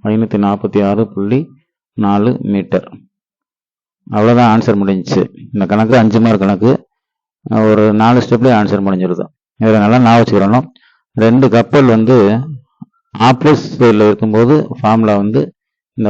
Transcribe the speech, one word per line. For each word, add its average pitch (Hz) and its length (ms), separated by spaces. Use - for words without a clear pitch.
ஐநூத்தி 110 340
நாப்பத்தி 101 520
ஆறு 104 240
புள்ளி 113 340
நாலு 104 480
மீட்டர். 98 560
அவ்வளவுதான், 113 500
ஆன்சர் 113 240
முடிஞ்சுச்சு. 95 520
இந்த 101 140
கணக்கு 110 320
அஞ்சு 110 240
மார்க் 113 180
கணக்கு. 101 500
ஒரு 107 440
நாலு 113 260
ஸ்டெப்லயே 120 340
ஆன்சர் 101 300
முடிஞ்சிருது. 92 420
இதுல 110 260
நல்லா 120 100
ஞாபகம் 117 240
வச்சுக்கிறணும். 110 440
ரெண்டு 113 380
கப்பல் 117 360
வந்து 113 540
ஆப்போசிட் 127 580
சைடுல 107 300
இருக்கும்போது 113 600
ஃபார்முலா 110 340
வந்து 107 380
இந்த 107 160